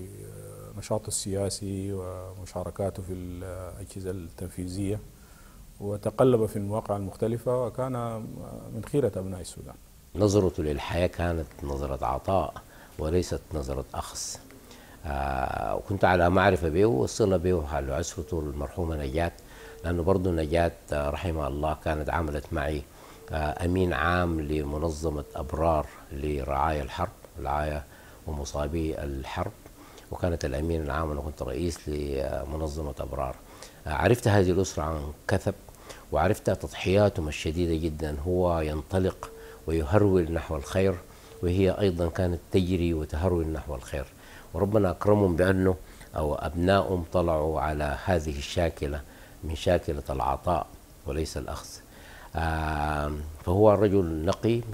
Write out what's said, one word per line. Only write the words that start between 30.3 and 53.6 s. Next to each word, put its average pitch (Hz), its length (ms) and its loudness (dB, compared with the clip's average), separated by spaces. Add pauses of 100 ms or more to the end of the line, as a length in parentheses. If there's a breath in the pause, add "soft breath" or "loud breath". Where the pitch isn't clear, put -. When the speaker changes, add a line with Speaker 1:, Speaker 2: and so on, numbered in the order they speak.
Speaker 2:
الأمين 78 380 0
العام، 76 280 -2
أنا 73 100 -4
كنت 71 220 -8
رئيس 73 460 -4
لمنظمة 71 1120 -4
أبرار. 65 360 -4 (500 loud breath)
آه، 78 40 -6
عرفت 90 380 4
هذه 101 220 8
الأسرة 90 320 2
عن 78 180 -2 (280)
كثب، 98 260 2 (580 loud breath)
وعرفت 87 380 2
تضحياتهم 92 800 2
الشديدة 82 460 0
جدًا. 78 420 -2 (100)
هو 90 340 2
ينطلق 80 720 0 (360 loud breath)
ويهرول 85 640 4
نحو 80 240 -2
الخير، 95 380 0 (480 loud breath)
وهي 92 280 4 (100)
أيضًا 87 280 2
كانت 87 320 0 (120)
تجري 87 420 4
وتهرول 80 520 0
نحو 73 280 -6
الخير، 67 320 -6 (480 loud breath)
وربنا 98 360 4
أكرمهم 98 460 4
بأنه 92 400 4 (400 loud breath)
أو 76 180 0
أبنائهم 87 800 2
طلعوا 80 480 2
على 73 440 -2
هذه 78 340 0
الشاكلة 73 600 -2 (440 loud breath)
من 80 100 -4
شاكلة 82 560 2
العطاء 67 560 0 (400)
وليس 76 300 -4
الأخذ. - 320 -8 (680 loud breath)
آم، 76 840 -2 (240)
فهو 104 280 8